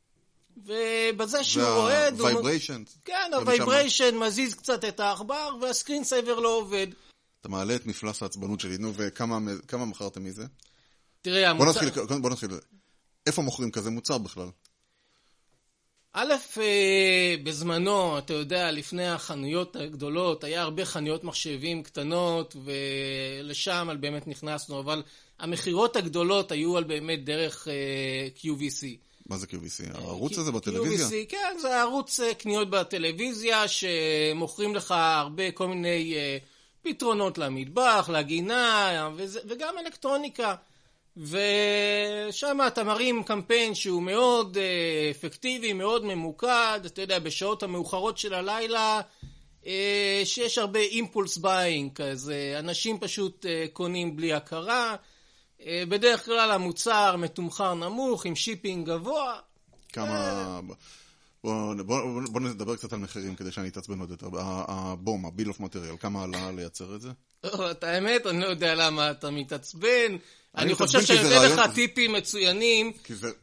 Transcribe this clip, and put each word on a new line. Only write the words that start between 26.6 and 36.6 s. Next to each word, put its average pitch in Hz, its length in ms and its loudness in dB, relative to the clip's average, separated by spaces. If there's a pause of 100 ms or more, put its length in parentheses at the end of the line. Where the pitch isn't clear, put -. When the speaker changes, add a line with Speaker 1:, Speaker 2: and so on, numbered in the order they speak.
Speaker 1:
על 170 80 2
באמת 156 400 -4
דרך, 151 440 -4
אה, 135 600 -4 (100)
Q - 60 -14
V 147 360 -4
C. - 40 -8 (440)
Speaker 2:
מה 95 80 -4
זה 95 100 -6
Q - 40 -20
V - 40 -8
C? 85 420 -10
Speaker 1:
אה, - 80 -10
Speaker 2:
הערוץ 90 280 -4
Speaker 1:
Q-, - 80 -4
Speaker 2:
הזה 151 120 -2
בטלוויזיה? 175 540 0
Speaker 1:
Q - 40 -4
V - 20 -2
C, 214 180 -4
כן, 381 320 -4
זה 254 180 2
ערוץ, 262 400 0
אה, 233 140 0
קניות 208 360 -2
בטלוויזיה, 202 1000 0
שמוכרים 160 1040 0
לך 190 220 -2
הרבה, 160 540 2
כל 185 180 -4
מיני, 175 480 0
אה, 139 220 -2 (440)